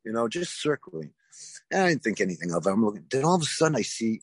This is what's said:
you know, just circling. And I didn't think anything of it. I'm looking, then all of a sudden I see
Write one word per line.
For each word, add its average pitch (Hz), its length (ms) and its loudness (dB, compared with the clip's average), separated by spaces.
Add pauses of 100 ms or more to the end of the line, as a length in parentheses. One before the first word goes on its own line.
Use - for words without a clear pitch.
you 110 80 -8
know, 117 140 2
just 170 340 -4
circling. 80 520 -4 (580)
And 190 120 2
I 180 80 4
didn't 147 120 0
think 104 180 -2
anything 90 320 -2
of 85 140 0
it. 98 40 4
I'm 104 140 4
looking, 104 280 -2
then 135 120 2
all 175 120 6
of 170 60 2
a - 20 -2
sudden 156 320 2
I 110 60 0
see 113 400 -2